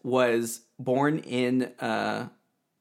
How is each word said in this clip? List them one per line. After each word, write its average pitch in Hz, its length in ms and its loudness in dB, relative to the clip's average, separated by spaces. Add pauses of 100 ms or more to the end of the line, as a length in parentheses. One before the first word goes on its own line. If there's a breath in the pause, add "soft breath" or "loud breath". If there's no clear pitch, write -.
was 120 580 2 (160)
born 135 420 2
in, 123 600 0
uh, 110 480 -2 (540)